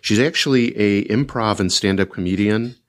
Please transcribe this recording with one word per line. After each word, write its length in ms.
she's 180
actually 560
a 300
improv 560
and 100
stand-up 380
comedian 680